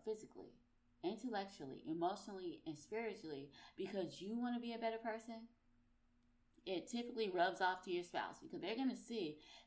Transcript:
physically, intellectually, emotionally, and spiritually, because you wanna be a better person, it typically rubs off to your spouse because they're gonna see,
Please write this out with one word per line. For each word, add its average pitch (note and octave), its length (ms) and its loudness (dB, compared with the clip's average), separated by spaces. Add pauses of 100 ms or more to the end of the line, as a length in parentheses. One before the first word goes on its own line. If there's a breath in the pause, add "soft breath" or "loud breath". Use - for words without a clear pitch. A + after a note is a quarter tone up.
physically, - 480 -6 (500)
intellectually, G3 840 -2
emotionally, F3+ 800 0
and D#3 120 -4
spiritually, D#3+ 720 -2 (260 loud breath)
because F#3+ 440 0
you G#3 180 -2
wanna A#3+ 220 2
be A#3 140 -2
a A3+ 40 -4
better A3+ 200 2
person, A3+ 500 -4 (1160)
it F3 200 0
typically A#3 440 0
rubs F3+ 300 6
off F#3 240 4
to G3 60 -2
your F3 140 2
spouse G2+ 360 0
because - 200 -6
they're G#3 160 0
gonna C4 180 4
see, G3 460 -2 (260 loud breath)